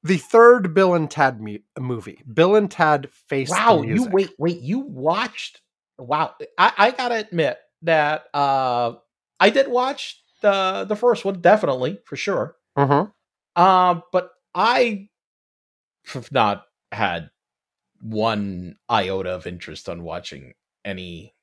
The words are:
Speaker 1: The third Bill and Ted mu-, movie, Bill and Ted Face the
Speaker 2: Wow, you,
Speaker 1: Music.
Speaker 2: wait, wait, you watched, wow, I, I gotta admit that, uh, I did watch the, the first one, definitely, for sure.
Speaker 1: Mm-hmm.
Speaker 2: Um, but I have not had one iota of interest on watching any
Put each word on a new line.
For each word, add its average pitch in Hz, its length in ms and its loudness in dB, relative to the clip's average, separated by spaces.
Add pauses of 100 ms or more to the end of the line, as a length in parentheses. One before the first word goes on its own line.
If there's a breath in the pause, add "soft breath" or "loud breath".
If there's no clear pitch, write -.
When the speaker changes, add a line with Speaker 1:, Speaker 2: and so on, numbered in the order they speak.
Speaker 1:
The 175 140 0
third 226 580 6
Bill 185 180 4
and 160 160 0
Ted 131 320 0
mu-, 104 160 -12 (220)
movie, 123 420 -10 (100)
Bill 175 240 4
and 208 140 2
Ted 151 400 0 (200)
Face 135 200 -4
the 175 60 -4
Speaker 2:
Wow, 208 260 4
you, 131 140 -4
Speaker 1:
Music. 226 180 0
Speaker 2:
wait, 196 240 0
wait, 170 240 -2
you 180 200 -6
watched, 190 800 -6 (360)
wow, 143 380 -4 (240)
I, 190 180 4
I 214 140 4
gotta 247 240 -6
admit 170 420 -4 (240)
that, 156 440 0 (100)
uh, 131 580 0 (460)
I 196 100 6
did 269 200 0
watch 254 520 -4 (220)
the, 196 440 0
the 208 80 -4
first 240 300 0
one, 196 160 -4
definitely, 165 640 2
for 143 100 -14
sure. 147 420 -4 (200)
Speaker 1:
Mm-hmm. 143 320 2 (460)
Speaker 2:
Um, 180 460 4 (100)
but 175 200 -2 (240)
I 220 540 0 (1000)
have - 240 -14
not 107 320 0 (280)
had 92 380 -4 (720)
one 107 760 -6 (120)
iota 95 400 -2
of 90 160 -8
interest 87 420 -14
on 85 140 -10
watching 80 520 -14 (300)
any 92 600 -14